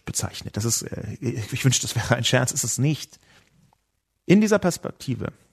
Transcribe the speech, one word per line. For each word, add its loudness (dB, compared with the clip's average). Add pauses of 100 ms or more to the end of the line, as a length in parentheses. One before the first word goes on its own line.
bezeichnet. -6
Das -4
ist, -2
äh, -10
ich, -6
ich -2
wünschte, 4
das -6
wäre 2
ein 0
Scherz, 2
ist -2
es -4
nicht. -2 (1080)
In 8
dieser 4
Perspektive -4 (200)